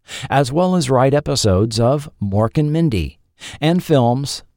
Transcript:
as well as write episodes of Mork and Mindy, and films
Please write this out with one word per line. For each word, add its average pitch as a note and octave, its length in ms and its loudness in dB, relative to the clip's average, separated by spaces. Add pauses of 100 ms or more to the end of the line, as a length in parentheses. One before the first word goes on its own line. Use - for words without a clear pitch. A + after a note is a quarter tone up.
(300)
as C3+ 220 0
well F3+ 240 0
as D3 140 0
write C3 260 4
episodes A2+ 640 0
of C#3+ 320 0 (100)
Mork G#2 380 0
and D3+ 120 0
Mindy, A#2 460 -2 (440)
and E3 200 2
films C3 640 0 (140)